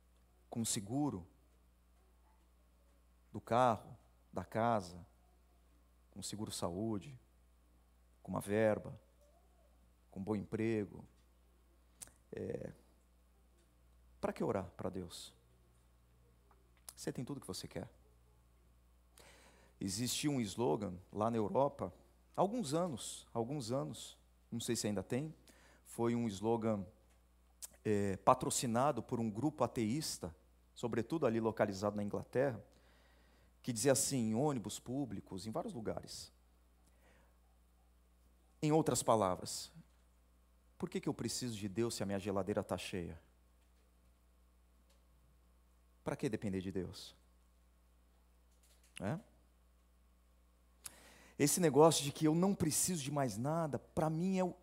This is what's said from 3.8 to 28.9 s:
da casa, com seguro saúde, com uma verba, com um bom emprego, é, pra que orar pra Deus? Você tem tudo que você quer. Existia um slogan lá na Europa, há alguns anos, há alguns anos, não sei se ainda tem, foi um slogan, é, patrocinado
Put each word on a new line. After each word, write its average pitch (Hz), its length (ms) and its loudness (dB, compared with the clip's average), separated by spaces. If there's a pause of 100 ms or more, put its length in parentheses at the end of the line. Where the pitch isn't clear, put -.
da 92 120 -4
casa, 101 600 0 (1040)
com 95 120 -12
seguro 104 300 -6
saúde, 107 680 -4 (1040)
com - 80 -10
uma 101 100 -2
verba, 104 580 2 (1120)
com 95 100 -10
um - 20 -6
bom 104 140 0
emprego, 107 680 -2 (1300)
é, - 400 -6 (1500)
pra 202 120 0
que 196 120 -4
orar 98 320 0
pra 98 120 -4
Deus? 90 460 -10 (1600)
Você - 180 -6
tem 135 120 -6
tudo 135 160 -8
que - 60 -16
você - 200 -8
quer. - 220 -10 (1900)
Existia 113 500 0
um 135 100 2
slogan 107 540 0 (180)
lá 107 180 2
na 117 60 0
Europa, 107 560 2 (440)
há 139 40 4
alguns 196 320 0
anos, 165 640 -4
há 117 40 -2
alguns 117 340 -2
anos, 147 440 -6 (340)
não 117 100 -6
sei 117 160 0
se - 100 -2
ainda 98 160 0
tem, 156 320 -4 (500)
foi 117 300 0
um 117 140 2
slogan, 107 580 0 (1000)
é, 101 340 2
patrocinado 135 840 2